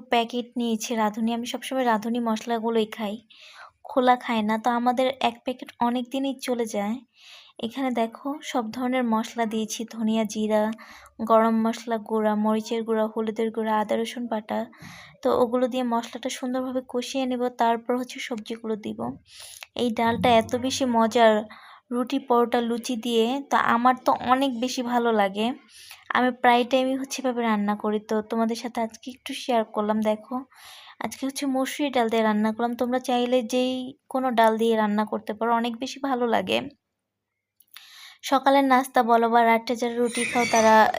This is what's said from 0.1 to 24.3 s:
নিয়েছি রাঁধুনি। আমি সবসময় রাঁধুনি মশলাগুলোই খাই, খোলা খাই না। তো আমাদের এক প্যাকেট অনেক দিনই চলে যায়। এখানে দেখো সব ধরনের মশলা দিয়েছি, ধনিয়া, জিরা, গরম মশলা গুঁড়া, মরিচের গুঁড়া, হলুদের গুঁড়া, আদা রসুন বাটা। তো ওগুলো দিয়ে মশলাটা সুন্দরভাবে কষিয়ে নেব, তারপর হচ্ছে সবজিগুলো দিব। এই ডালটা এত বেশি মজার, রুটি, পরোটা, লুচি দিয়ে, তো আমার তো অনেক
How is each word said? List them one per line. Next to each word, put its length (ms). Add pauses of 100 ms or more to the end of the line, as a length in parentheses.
নিয়েছি 380
রাঁধুনি। 380
আমি 140
সবসময় 380
রাঁধুনি 360
মশলাগুলোই 720
খাই, 240 (680)
খোলা 340
খাই 260
না। 160
তো 120
আমাদের 360 (140)
এক 200
প্যাকেট 280 (120)
অনেক 300
দিনই 300
চলে 260
যায়। 300 (640)
এখানে 320
দেখো 340 (140)
সব 280
ধরনের 340
মশলা 420
দিয়েছি, 380
ধনিয়া, 400
জিরা, 380 (580)
গরম 400
মশলা 380
গুঁড়া, 380
মরিচের 460
গুঁড়া, 240
হলুদের 440
গুঁড়া, 260
আদা 200
রসুন 300
বাটা। 320 (600)
তো 100 (100)
ওগুলো 300
দিয়ে 160
মশলাটা 460
সুন্দরভাবে 580
কষিয়ে 380
নেব, 160 (140)
তারপর 400
হচ্ছে 240
সবজিগুলো 560
দিব। 220 (760)
এই 160
ডালটা 400
এত 260
বেশি 300
মজার, 480 (560)
রুটি, 300
পরোটা, 400
লুচি 360
দিয়ে, 300 (200)
তো 100 (100)
আমার 360
তো 80 (160)
অনেক 240 (100)